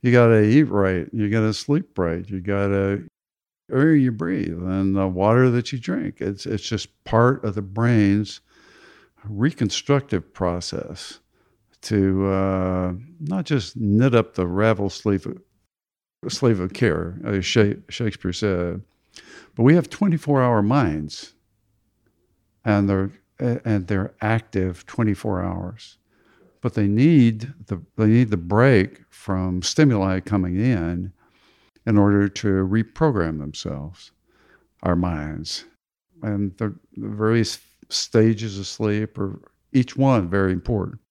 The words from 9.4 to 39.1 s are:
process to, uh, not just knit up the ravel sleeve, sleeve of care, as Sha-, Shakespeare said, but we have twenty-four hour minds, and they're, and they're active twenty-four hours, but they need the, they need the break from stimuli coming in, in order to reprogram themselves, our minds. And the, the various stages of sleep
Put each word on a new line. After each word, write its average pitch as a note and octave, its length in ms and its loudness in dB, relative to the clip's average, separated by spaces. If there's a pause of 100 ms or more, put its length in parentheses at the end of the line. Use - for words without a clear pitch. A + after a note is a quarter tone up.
process - 880 -6 (640)
to, G2 460 2
uh, F#2 680 0 (260)
not E3 260 -4
just C3 300 -4
knit A#2 380 2
up A2+ 220 0
the F2+ 100 -2
ravel G2 460 0
sleeve, G2 340 -2 (1000)
sleeve A#2 320 0
of F#2 140 -4
care, E2+ 500 -2
as G2+ 200 -2
Sha-, G#2 300 2 (160)
Shakespeare G2+ 440 -6
said, F2+ 480 -4 (760)
but A2+ 80 0
we C#3+ 100 8
have E3+ 160 2
twenty-four D3+ 540 0
hour A#2 180 2
minds, F#2+ 720 -2 (1300)
and G2+ 240 2
they're, G2 200 0 (300)
and A2+ 480 -2
they're G2 340 -2
active G#2+ 640 -2
twenty-four G#2 560 -2
hours, F#2 560 -10 (640)
but A#2 120 -4
they G#2 140 0
need A#2+ 680 4 (140)
the, F2 140 -8 (140)
they A2 120 2
need A2+ 220 4
the G#2 80 0
break G2+ 720 2
from F#2 520 -4
stimuli G2 580 2
coming F#2 360 -2
in, F#2 560 -2 (760)
in G#2+ 120 2
order G2+ 300 4
to G2 200 -6
reprogram F#2+ 920 -2
themselves, D2+ 720 -12 (720)
our F2+ 120 0
minds. D#2 680 -6 (560)
And G2+ 360 -4
the, G#2+ 180 -6 (220)
the G#2+ 120 -10
various A2 500 0 (300)
stages A2 680 0
of G2 80 -10
sleep G#2+ 540 -4